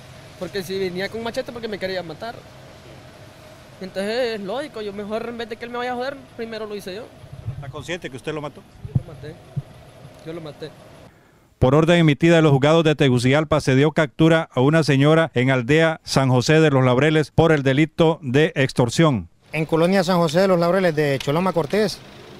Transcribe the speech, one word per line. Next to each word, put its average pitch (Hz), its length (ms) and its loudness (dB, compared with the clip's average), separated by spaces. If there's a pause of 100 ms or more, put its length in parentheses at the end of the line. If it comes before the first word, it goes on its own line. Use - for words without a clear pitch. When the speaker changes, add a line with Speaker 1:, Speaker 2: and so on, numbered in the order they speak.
(400)
Speaker 1:
porque 185 240 -8
si 190 140 -8
venía 190 300 -6
con 208 100 -12
un 226 60 -8
machete 233 280 -8
porque 233 160 -12
me 202 100 -10
quería 185 240 -8
matar. 160 320 -14 (1500)
Entonces 220 540 -6
es 208 60 -10
lógico, 226 420 -10
yo 202 100 -10
mejor 214 360 -8
en 233 100 -12
vez 233 100 -10
de 226 80 -12
que 240 80 -14
él 240 60 -12
me 240 80 -10
vaya 247 140 -6
a - 20 -8
joder, 262 220 -8 (200)
primero 226 300 -10
lo 208 80 -12
hice 190 200 -12
yo. 233 100 -14 (500)
Speaker 2:
¿Está 139 140 -14
consciente 151 420 -10
que 131 60 -14
usted 151 180 -10
lo 151 80 -8
mató? 139 180 -12 (260)
Speaker 1:
Yo - 140 -2
lo 165 120 -14
maté, 147 220 -16 (920)
yo 160 60 -12
lo 170 80 -14
maté. 151 300 -16 (920)
Speaker 2:
Por 131 160 4
orden 170 240 4
emitida 165 360 4
de 160 60 6
los 156 80 6
juzgados 147 320 4
de 151 140 2
Tegucigalpa, 139 640 2
se 131 160 2
dio 147 160 2
captura 160 600 2
a 127 80 0
una 151 220 4
señora 147 520 4
en 127 180 2
aldea 151 500 0
San 151 260 0
José 127 320 2
de 156 100 4
los 131 140 2
Laureles 143 460 2
por 160 220 4
el 147 100 0
delito 156 580 0
de 143 360 0
extorsión. 131 720 0 (240)
Speaker 3:
En 151 140 -6
Colonia 175 360 2
San 180 160 0
José 170 220 0
de 196 80 2
los 180 100 2
Laureles 170 380 0
de 143 260 0
Choloma 175 300 -2
Cortés, 180 480 -2 (400)